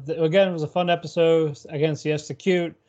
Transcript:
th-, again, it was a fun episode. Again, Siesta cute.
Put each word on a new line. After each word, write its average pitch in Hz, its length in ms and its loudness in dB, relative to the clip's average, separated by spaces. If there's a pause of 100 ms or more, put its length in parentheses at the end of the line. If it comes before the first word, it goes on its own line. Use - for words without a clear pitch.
th-, 160 140 -6
again, 170 300 4
it 180 40 -2
was 165 100 -4
a 147 60 -4
fun 180 220 0
episode. 165 680 2 (120)
Again, 151 260 0
Siesta 151 380 -4
cute. 175 420 -2 (120)